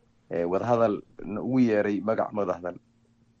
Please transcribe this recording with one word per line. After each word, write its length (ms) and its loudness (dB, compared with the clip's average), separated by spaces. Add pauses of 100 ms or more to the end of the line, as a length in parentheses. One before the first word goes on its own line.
(320)
ee, 140 0
wada 200 -2
hadal 360 2 (240)
na 160 -6
ugu 180 0
yeeray 420 4
magac 320 -2
wada 200 0
hadal. 240 -10 (640)